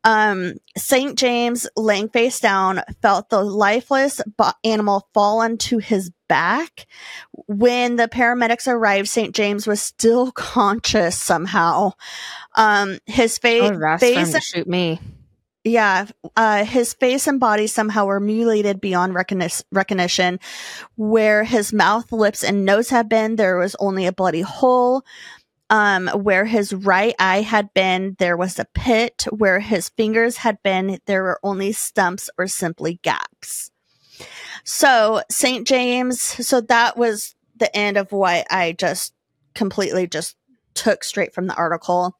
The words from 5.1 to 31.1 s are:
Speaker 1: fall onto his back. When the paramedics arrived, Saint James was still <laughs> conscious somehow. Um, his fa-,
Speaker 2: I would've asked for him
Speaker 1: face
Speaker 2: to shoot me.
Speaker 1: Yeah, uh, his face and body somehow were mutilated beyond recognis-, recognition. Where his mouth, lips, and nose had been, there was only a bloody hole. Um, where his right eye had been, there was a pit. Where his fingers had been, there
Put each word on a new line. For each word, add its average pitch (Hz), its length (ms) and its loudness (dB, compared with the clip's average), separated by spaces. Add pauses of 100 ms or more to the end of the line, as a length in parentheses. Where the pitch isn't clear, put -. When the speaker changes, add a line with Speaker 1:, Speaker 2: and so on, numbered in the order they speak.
Speaker 1:
fall 208 280 2
onto 226 360 -2
his 190 340 -2 (160)
back. 185 600 -2 (600)
When 240 480 2
the 233 140 2
paramedics 240 580 0
arrived, 208 400 2
Saint - 260 -2
James 208 320 0
was 208 160 0
still 247 500 2
<laughs> - 20 -20
conscious 202 840 0
somehow. 170 760 0 (640)
Um, 202 500 2
his 233 320 0
fa-, 233 220 2
Speaker 2:
I - 20 4
would've 202 200 2
asked 160 220 2
for 247 60 6
him 247 60 4
Speaker 1:
face 170 180 0
Speaker 2:
to - 80 0
shoot - 260 -6
me. 175 320 -2 (680)
Speaker 1:
Yeah, 208 420 2 (280)
uh, 214 300 2
his 240 280 0
face 262 320 0
and 277 140 0
body 214 280 2
somehow 214 380 0
were 196 140 -2
mutilated 214 640 0
beyond 185 340 0
recognis-, 185 560 -2
recognition. 185 720 0 (560)
Where 214 480 2
his 226 260 0
mouth, 214 400 2
lips, 214 320 0
and 196 220 0
nose 202 240 2
had 233 180 2
been, 220 300 0
there 185 200 2
was 185 220 -2
only 190 260 -2
a 185 60 0
bloody 175 300 -2
hole. 254 640 2 (640)
Um, 202 400 2
where 196 360 0
his 214 280 -2
right 196 440 0
eye 190 240 2
had 208 320 -2
been, 190 460 0
there 175 180 2
was 185 220 -4
a - 60 -6 (100)
pit. 240 560 0
Where 202 300 2
his 208 280 -4
fingers 226 460 0
had 220 280 -2
been, 190 420 -2
there 190 180 0